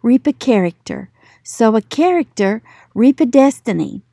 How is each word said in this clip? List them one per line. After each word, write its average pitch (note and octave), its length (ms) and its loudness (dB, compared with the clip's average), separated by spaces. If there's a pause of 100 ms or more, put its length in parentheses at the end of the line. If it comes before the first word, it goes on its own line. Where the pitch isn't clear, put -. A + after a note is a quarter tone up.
reap A#3+ 240 2
a C#4+ 60 -2
character. G3 760 -4 (320)
Sow A3 340 0
a A3 60 2
character, B3 800 -2 (320)
reap B3+ 260 2
a D#4+ 60 2
destiny. A#3+ 880 0